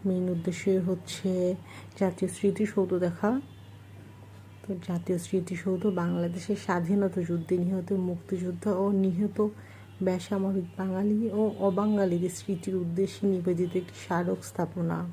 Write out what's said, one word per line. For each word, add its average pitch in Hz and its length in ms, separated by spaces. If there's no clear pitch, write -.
মেইন 185 300
উদ্দেশ্য 170 300
হচ্ছে 185 420
জাতীয় 185 400
স্মৃতিসৌধ 202 540
দেখা। 175 260
তো - 100
জাতীয় 175 360
স্মৃতিসৌধ 180 580
বাংলাদেশের 175 600
স্বাধীনতা 190 640
যুদ্ধে 170 260
নিহত 180 240
মুক্তিযোদ্ধা 180 600
ও - 20
নিহত 190 340
বেসামরিক 190 600
বাঙালি 190 400
ও - 20
অবাঙালিদের 190 680
স্মৃতির 185 440
উদ্দেশ্যে 175 400
নিবেদিত 180 480
একটি 180 140
স্মারক 175 360
স্থাপনা। 165 480